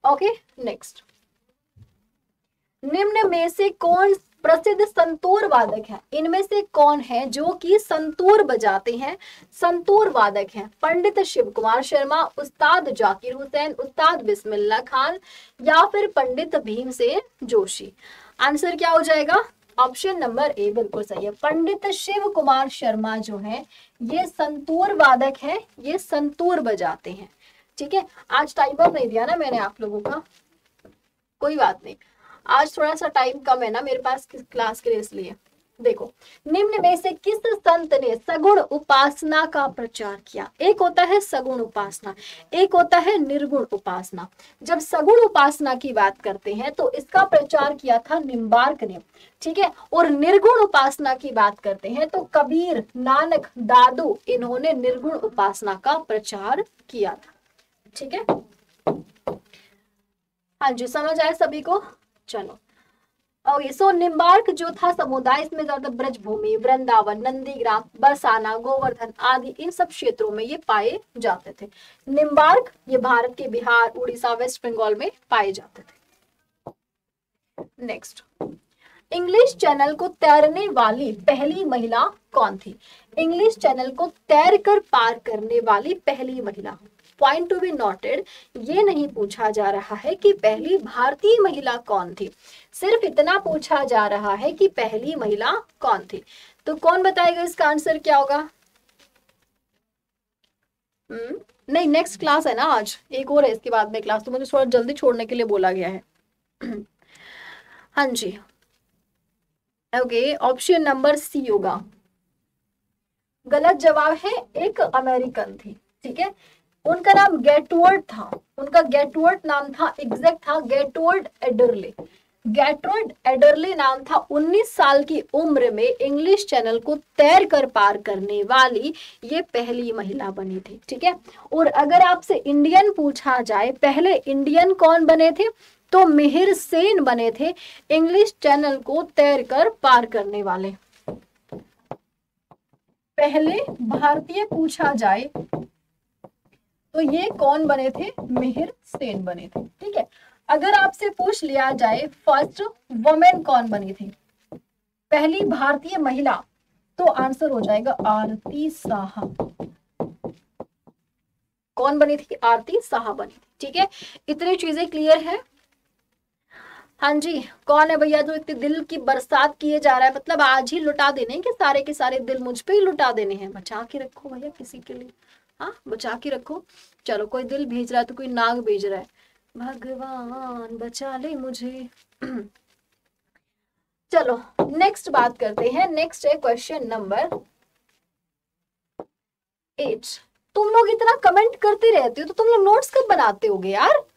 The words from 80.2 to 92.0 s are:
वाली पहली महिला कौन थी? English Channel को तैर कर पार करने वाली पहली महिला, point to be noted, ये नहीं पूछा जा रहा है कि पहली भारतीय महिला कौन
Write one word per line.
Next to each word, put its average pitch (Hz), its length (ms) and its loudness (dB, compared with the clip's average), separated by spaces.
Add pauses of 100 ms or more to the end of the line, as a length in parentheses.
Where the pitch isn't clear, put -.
वाली 247 420 0 (160)
पहली 294 380 0
महिला 247 400 0 (280)
कौन 202 240 2
थी? 190 220 -18 (340)
English 349 460 0
Channel 262 320 0
को 302 160 -4 (220)
तैर 330 340 6
कर 415 160 4 (140)
पार 233 340 2
करने 220 340 -2
वाली 220 340 2 (120)
पहली 262 340 -6
महिला, 202 360 -12 (440)
point 311 280 2
to 370 120 0
be 359 120 -4
noted, 247 500 -4 (360)
ये 294 240 -2
नहीं 320 260 2
पूछा 214 420 -4
जा 208 200 -2
रहा 202 260 -6
है 285 180 -4
कि 403 180 4
पहली 302 440 0
भारतीय 285 640 2
महिला 269 360 0 (100)
कौन 180 280 -4